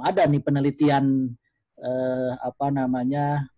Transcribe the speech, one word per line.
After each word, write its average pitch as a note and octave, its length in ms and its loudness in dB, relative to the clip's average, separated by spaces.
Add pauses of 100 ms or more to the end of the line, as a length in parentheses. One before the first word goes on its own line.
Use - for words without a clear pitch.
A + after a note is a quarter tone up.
ada F3+ 240 2
nih C#3+ 120 2
penelitian, C#3 880 2 (480)
eh, B2+ 580 -2
apa C#3 320 -4
namanya C3+ 880 -2